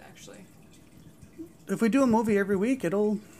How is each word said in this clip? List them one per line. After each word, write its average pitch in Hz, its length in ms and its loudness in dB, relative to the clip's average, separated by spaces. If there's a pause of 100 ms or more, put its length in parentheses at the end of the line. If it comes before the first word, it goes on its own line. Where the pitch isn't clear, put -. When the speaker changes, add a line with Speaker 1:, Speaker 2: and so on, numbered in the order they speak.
Speaker 1:
actually. - 420 -20 (1200)
Speaker 2:
If 196 140 -4
we 226 80 4
do 269 140 4
a 262 40 2
movie 220 300 2
every 196 180 0
week, 247 280 -2
it'll, 202 360 0 (200)